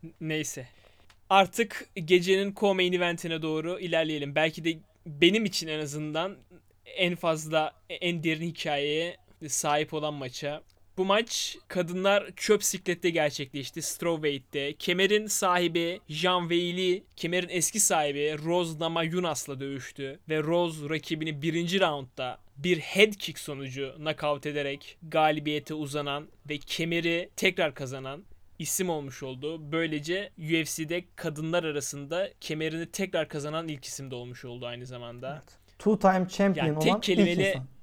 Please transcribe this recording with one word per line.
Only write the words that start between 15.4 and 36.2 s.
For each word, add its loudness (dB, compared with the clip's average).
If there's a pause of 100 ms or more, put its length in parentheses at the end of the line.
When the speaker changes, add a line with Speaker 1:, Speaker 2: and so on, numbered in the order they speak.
Speaker 1:
Zhang 2
Weili, 0 (120)
kemerin -2
eski 0
sahibi 2
Rose 0
Namajunas -2
dövüştü. -8 (100)
Ve 0
Rose 0
rakibini -4
birinci 2
roundda -2 (180)
bir 2
head 4
kick -8
sonucu -8
knockout -2
ederek -6
galibiyete 2
uzanan -4 (200)
ve -4
kemeri 0
tekrar 2
kazanan -8 (360)
isim -2
olmuş -6
oldu. -8
Böylece -2
U -6
F 2
C'de -6 (120)
kadınlar -2
arasında -4 (120)
kemerini -4
tekrar -2
kazanan -6
ilk -8
isim -10
de -8
olmuş -12
oldu -10
aynı -10
zamanda. -10
Speaker 2:
Evet. -20 (200)
Two 4
time 6